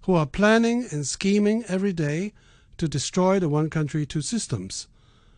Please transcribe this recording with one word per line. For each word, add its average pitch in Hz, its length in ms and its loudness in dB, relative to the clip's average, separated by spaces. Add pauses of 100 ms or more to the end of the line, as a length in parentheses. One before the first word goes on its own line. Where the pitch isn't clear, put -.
who 190 80 4
are 160 100 4
planning 226 640 2
and 147 160 -4
scheming 208 640 2
every 190 240 0
day 165 400 -4 (460)
to 165 100 -2
destroy 185 500 2
the 170 120 0
one 151 180 0
country, 151 380 -2
two 151 160 -4
systems. 107 680 -6 (500)